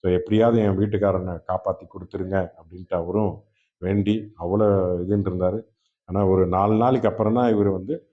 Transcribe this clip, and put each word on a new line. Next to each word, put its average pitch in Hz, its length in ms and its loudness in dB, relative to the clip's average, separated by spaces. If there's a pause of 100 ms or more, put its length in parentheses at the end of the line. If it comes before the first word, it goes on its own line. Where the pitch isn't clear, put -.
So, 92 100 0
எப்படியாவது 110 500 4
என் 101 160 2
வீட்டுக்காரனை 98 680 0
காப்பாத்தி 92 400 -4
கொடுத்துருங்க 92 720 -6
அப்படின்ட்டு 87 360 -14
அவரும் 90 500 -2 (340)
வேண்டி 104 600 -2
அவ்வளோ 101 280 0 (340)
இதுன்னு 92 280 -2
இருந்தாரு. 90 300 -2 (460)
ஆனா 98 200 0
ஒரு 95 220 4
நாலு 98 280 2
நாளைக்கு 117 320 2
அப்புறம் 107 260 0
தான் 120 220 2
இவரு 101 160 2
வந்து 95 420 -6